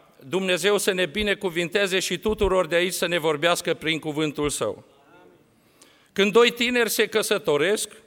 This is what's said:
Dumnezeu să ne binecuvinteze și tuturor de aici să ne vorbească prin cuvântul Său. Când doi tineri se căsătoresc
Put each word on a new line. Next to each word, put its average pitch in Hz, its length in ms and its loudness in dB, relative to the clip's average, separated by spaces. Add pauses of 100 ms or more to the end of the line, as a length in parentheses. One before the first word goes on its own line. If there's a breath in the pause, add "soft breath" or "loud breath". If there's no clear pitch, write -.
(280)
Dumnezeu 185 500 0
să 196 140 0
ne 185 140 0
binecuvinteze 190 920 -2
și 175 200 -4
tuturor 190 480 0
de 156 80 -4
aici 175 180 2
să 180 140 -2
ne 170 120 -2
vorbească 165 560 0
prin 156 240 -4
cuvântul 151 520 -2
Său. 110 340 -6 (1300 soft breath)
Când 202 200 2
doi 233 180 6
tineri 233 400 0
se 220 160 0
căsătoresc 196 840 0 (160)